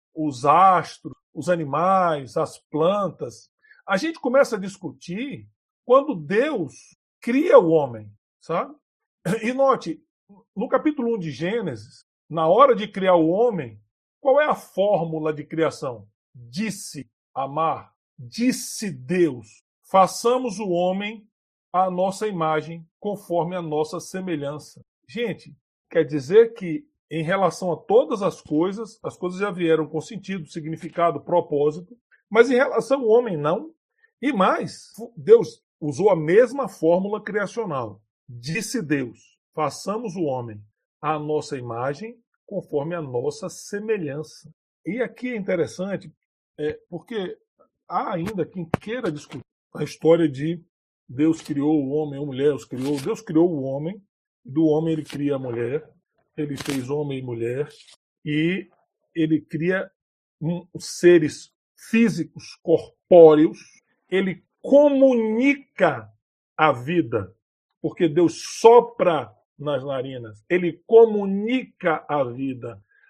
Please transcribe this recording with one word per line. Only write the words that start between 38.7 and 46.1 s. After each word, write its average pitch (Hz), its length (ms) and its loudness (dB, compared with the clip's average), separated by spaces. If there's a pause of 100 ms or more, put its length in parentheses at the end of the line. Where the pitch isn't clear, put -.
Deus, 139 580 -6 (160)
"Façamos 196 600 -6
o 185 80 -4
homem 120 380 -6 (400)
à 151 160 -4
nossa 151 400 -6
imagem, 131 640 -8 (260)
conforme 151 480 -6
a 175 80 -6
nossa 139 480 -6
semelhança." 175 1040 -8 (320)
E 214 160 -4
aqui 247 280 -8
é 247 60 -6
interessante, 190 800 -6 (460)